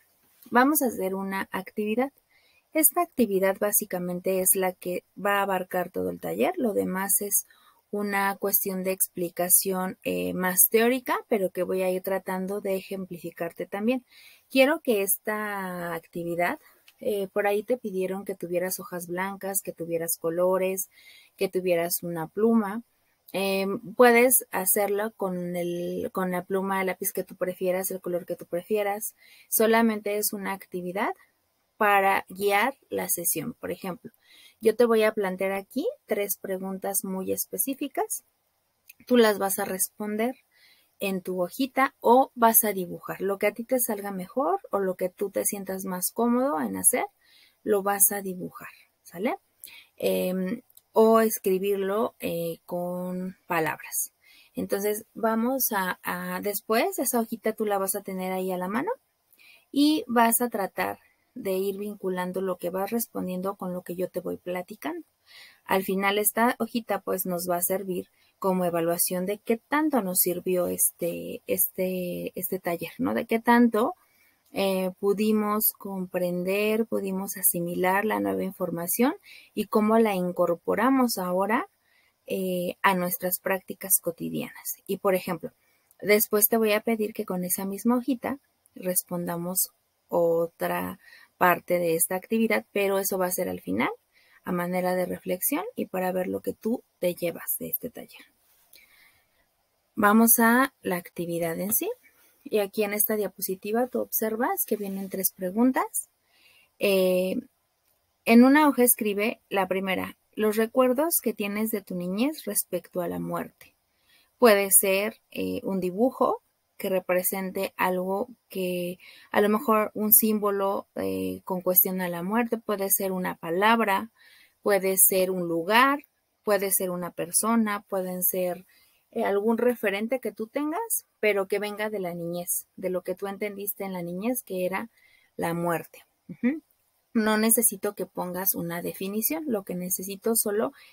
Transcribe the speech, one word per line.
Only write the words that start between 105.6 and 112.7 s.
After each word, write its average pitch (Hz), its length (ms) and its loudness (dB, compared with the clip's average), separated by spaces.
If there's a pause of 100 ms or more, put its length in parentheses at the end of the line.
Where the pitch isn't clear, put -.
Eh, 185 580 2 (880)
en 233 200 10
una 285 240 8
hoja 247 140 4
escribe 214 640 2
la 190 200 0
primera, 190 480 -2 (180)
"Los 214 220 0
recuerdos 254 640 2
que 214 120 -2
tienes 208 360 -2
de 202 120 -4
tu - 120 -10
niñez 202 500 -2
respecto 185 560 -4